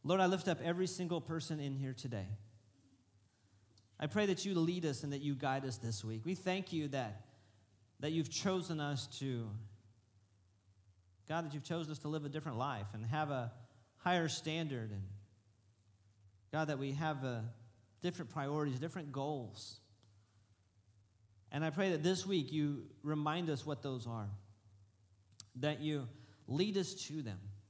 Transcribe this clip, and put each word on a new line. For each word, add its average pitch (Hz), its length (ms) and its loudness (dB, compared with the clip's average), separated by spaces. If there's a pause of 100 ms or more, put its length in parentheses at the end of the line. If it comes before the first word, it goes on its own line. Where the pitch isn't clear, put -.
Lord, 185 180 6
I 180 40 8
lift 180 220 4
up 165 160 2
every 175 220 4
single 170 340 0
person 160 400 -2
in 139 140 0
here 135 180 0
today. 113 360 -4 (1700)
I 156 60 2
pray 208 200 4
that 190 200 2
you 196 80 2
lead 170 320 4
us 135 160 0
and 143 100 -2
that 139 80 -2
you 143 140 0
guide 135 320 0
us 120 100 -2
this 110 280 -4
week. 110 200 -4
We 180 100 0
thank 185 380 -2
you 151 160 0
that, 120 380 -4 (720)
that 151 120 0
you've 160 180 2
chosen 175 500 0
us 143 280 0 (100)
to, 120 320 -2 (1800)
God, 165 160 2
that 147 80 -4
you've 147 120 -4
chosen 156 260 -2
us 151 80 -6
to 147 100 -6
live 151 160 0
a 143 60 -2
different 151 260 -4
life 120 380 0
and 110 100 -6
have 147 260 0
a 123 220 0 (440)
higher 175 320 4
standard, 143 640 0
and 98 100 -2 (1500)
God, 151 160 2
that 143 100 0
we 139 140 -2
have 147 320 0
a 117 200 0 (560)
different 170 300 -2
priorities, 143 480 0
different 156 340 -4
goals. 135 680 -4 (1700)
And 151 140 0
I 160 60 2
pray 185 200 4
that 151 120 4
this 185 220 4
week 165 280 2
you 147 320 2 (180)
remind 156 480 2
us 139 160 0
what 147 160 -2
those 127 240 -2
are, 110 220 -2 (1300)
that 147 240 0
you 147 260 0 (400)
lead 190 300 2
us 185 180 0 (120)
to 151 160 -6
them. 101 160 -6 (320)